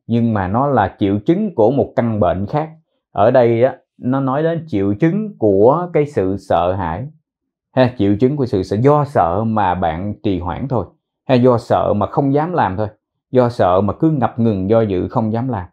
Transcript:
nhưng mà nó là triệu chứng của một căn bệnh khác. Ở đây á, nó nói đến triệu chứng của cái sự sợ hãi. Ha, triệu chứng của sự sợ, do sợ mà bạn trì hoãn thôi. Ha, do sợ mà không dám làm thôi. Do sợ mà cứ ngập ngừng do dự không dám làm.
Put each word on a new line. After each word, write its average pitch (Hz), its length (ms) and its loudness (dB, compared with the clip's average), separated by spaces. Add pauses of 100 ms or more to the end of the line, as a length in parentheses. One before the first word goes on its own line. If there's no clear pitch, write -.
nhưng 117 260 0
mà 95 140 -2
nó 117 200 -2
là 110 320 0
triệu 104 260 0
chứng 190 300 -2
của 113 160 4
một 127 240 -2
căn 113 240 0
bệnh 90 260 0
khác. 151 240 -6 (420)
Ở 107 200 2
đây 120 320 4
á, 131 120 2 (260)
nó 131 180 -2
nói 135 240 -2
đến 165 240 -4
triệu 101 260 -2
chứng 196 440 -4
của 117 560 4
cái 147 120 2
sự 98 320 -2
sợ 90 360 0
hãi. 95 340 -6 (680)
Ha, 127 220 2
triệu 101 180 2
chứng 131 220 0
của 135 80 -2
sự 92 180 -2
sợ, 98 120 -6
do 143 300 2
sợ 98 380 0
mà 107 320 0
bạn 90 380 -4 (100)
trì 95 160 -2
hoãn 85 280 -8
thôi. 117 180 -4 (420)
Ha, 131 80 2
do 123 220 4
sợ 92 360 0
mà 101 140 -2
không 139 260 -2
dám 160 200 -2
làm 101 240 -2
thôi. 104 100 -4 (440)
Do 127 180 2
sợ 95 320 2
mà 98 120 0
cứ 160 180 0
ngập 120 280 -2
ngừng 101 300 0
do 113 120 4
dự 95 260 -2
không 110 260 -4
dám 123 140 -4
làm. 101 260 -6